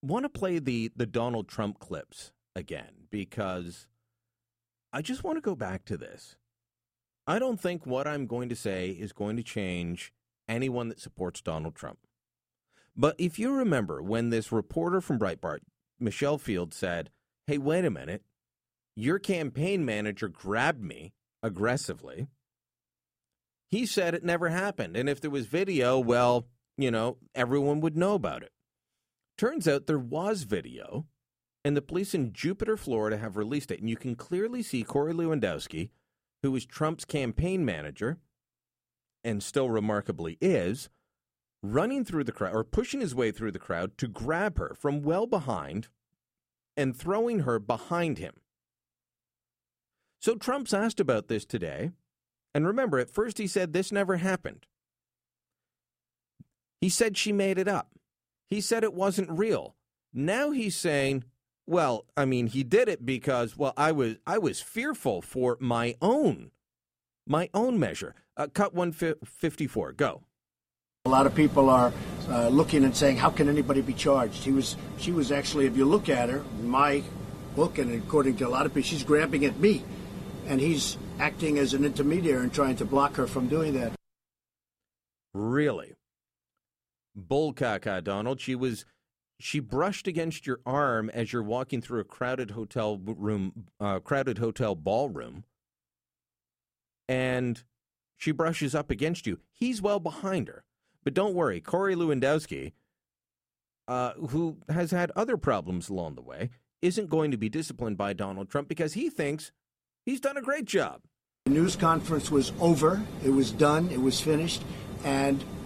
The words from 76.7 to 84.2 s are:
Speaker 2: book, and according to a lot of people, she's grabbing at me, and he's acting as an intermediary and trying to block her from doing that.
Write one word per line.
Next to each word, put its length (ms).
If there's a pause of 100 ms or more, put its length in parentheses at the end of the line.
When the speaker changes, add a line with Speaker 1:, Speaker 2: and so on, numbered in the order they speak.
Speaker 2:
book, 220
and 160
according 420
to 100
a 40
lot 160
of 80
people, 120
she's 180
grabbing 420
at 120
me, 260 (640)
and 140
he's 380 (200)
acting 380
as 160
an 120
intermediary 580
and 100
trying 240
to 80
block 300
her 120
from 220
doing 260
that. 200 (1400)